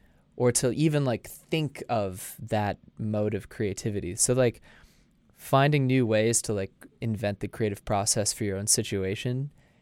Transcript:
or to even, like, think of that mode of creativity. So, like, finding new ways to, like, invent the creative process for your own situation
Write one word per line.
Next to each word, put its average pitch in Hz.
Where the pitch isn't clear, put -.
or 123
to 127
even, 147
like, 117
think -
of 101
that 107
mode 107
of 95
creativity. 104
So, -
like, 123
finding 139
new 127
ways 110
to, 113
like, 98
invent 101
the 104
creative 104
process 104
for -
your 98
own 101
situation 110